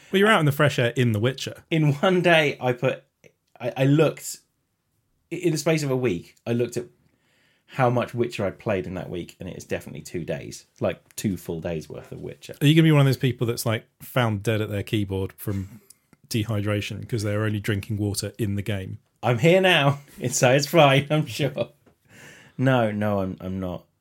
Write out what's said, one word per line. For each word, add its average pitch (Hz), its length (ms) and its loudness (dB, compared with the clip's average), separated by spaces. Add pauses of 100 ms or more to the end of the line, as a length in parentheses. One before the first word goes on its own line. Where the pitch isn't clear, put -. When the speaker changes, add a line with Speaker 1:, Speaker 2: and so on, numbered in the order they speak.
(100)
Speaker 1:
Well, 190 80 2
you're 202 120 6
out 208 100 6
in 151 60 2
the 139 60 4
fresh 143 260 2
air 120 180 2
in 123 160 4
The 104 80 0
Witcher. - 500 -4
Speaker 2:
In 156 260 2
one 185 260 2
day, 160 360 4
I 127 140 0
put, 123 320 -2 (560)
I, 127 160 -6
I 135 80 0
looked, 143 540 2 (920)
i-, 170 40 -10
in 170 180 0
the 156 60 -2
space 160 240 0
of 139 80 -2
a 131 60 0
week, 107 380 -2 (120)
I 120 80 -2
looked 120 240 -2
at 120 80 -8 (800)
how 123 240 0
much 120 240 -2
Witcher 117 320 -4
I'd 95 120 -6
played 98 280 -4
in 92 80 -10
that - 160 -10
week, 85 280 -10
and 90 120 -12
it - 80 -14
is - 80 -18
definitely 80 340 -10
two 82 240 -10
days, 65 400 -10 (160)
like, 95 340 -6
two 95 220 -4
full 82 240 -8
days 82 260 -6
worth - 240 -16
of - 120 -14
Witcher. - 400 -14
Speaker 1:
Are 147 40 4
you 151 80 6
gonna 160 100 6
be 156 80 6
one 143 100 6
of 139 40 6
those 131 120 2
people 123 280 -2
that's, 120 200 -4
like, 113 180 -2 (160)
found 110 420 -2
dead 107 200 -2
at 101 80 -6
their 101 120 -4
keyboard 98 520 -4
from 98 480 -8 (480)
dehydration 104 760 -4
'cause 107 180 -4
they're 104 200 -2
only 107 160 -2
drinking 101 380 -4
water 101 400 -4
in 101 160 -2
the 101 80 -4
game? 101 380 -8 (220)
Speaker 2:
I'm 120 180 2
here 170 200 6
now. 147 380 4 (100)
<laughs> - 100 -20
It's, - 200 -4
so 127 120 6
it's 143 160 2
fine, 139 440 6
I'm 156 160 0
sure. - 460 -4 (840)
No, 123 340 2
no, 104 300 0
I'm, 92 220 -4
I'm 95 180 -6
not. 90 240 -8 (160)